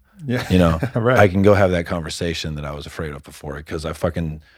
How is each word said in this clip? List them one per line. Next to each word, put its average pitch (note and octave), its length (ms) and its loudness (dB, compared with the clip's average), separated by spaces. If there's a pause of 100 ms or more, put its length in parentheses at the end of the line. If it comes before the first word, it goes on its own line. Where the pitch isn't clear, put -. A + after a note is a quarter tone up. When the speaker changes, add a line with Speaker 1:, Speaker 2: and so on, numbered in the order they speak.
(260)
Speaker 1:
Yeah. B2 240 -4
Speaker 2:
You F#2 80 6
know, E2 280 4
Speaker 1:
<laughs> - 80 -6
Right. B2 240 2
Speaker 2:
I G#2 100 6
can F#2 140 0
go G2+ 120 8
have F#2+ 160 4
that E2+ 160 -2
conversation E2 720 -6
that D2 80 -10
I C#2+ 80 -8
was D2 140 -10
afraid D#2+ 260 -10
of C#2+ 100 -14
before D2 400 -12
'cause D#2 220 -8
I D#2+ 80 -4
fucking D#2+ 500 -4 (160)